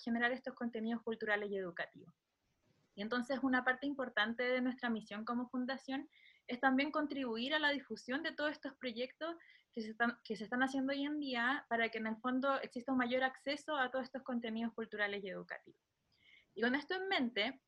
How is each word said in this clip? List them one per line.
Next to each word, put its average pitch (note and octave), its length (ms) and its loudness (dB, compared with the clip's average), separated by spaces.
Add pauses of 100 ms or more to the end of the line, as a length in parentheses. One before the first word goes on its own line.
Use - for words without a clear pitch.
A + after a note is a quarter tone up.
generar A#3+ 280 2
estos B3 240 -4
contenidos A#3 480 -2
culturales G#3+ 480 0
y G3+ 60 0
educativos. E3+ 580 -8 (800)
Y G3 60 -6
entonces B3 420 0
una B3+ 220 4
parte B3+ 200 2
importante B3 580 0
de B3 180 2
nuestra B3+ 280 0
misión G#3+ 360 -4
como A#3+ 240 -2
fundación C4 580 -4 (400)
es B3 140 -4
también C4+ 280 6
contribuir C4+ 640 0
a D#4 60 4
la D4 120 4
difusión C4 520 -4
de E4 80 -2
todos D4 200 0
estos D4 240 -8
proyectos B3+ 600 -6 (400)
que A#3+ 60 -2
se A3 80 -6
están, A#3+ 340 0
que G#3+ 140 -6
se G#3+ 80 -8
están B3 180 0
haciendo C4+ 300 0
hoy C#4 100 0
en D4+ 160 -2
día C4 480 0
para A3+ 220 2
que A3+ 80 -4
en A3 100 -2
el A3 100 -2
fondo C4 440 2
exista B3 320 -4
un C4 40 4
mayor B3 260 4
acceso C#4+ 520 -2
a B3+ 160 2
todos C4 140 0
estos C4 180 -10
contenidos A#3 500 -2
culturales G#3 500 -2
y G3 60 -6
educativos. - 520 -10 (760)
Y G#3 60 -6
con B3 140 4
esto D4 200 -2
en F#4+ 140 -2
mente, B3+ 580 2